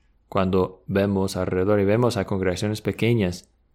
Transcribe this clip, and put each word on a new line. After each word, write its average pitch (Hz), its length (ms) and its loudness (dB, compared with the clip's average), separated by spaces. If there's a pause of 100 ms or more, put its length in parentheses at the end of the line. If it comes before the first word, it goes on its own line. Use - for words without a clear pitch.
(280)
Cuando 92 580 0
vemos 98 500 0
alrededor 92 440 0
y 98 40 2
vemos 113 320 2
a 98 80 -2
congregaciones 95 560 -2
pequeñas, 104 680 -2 (240)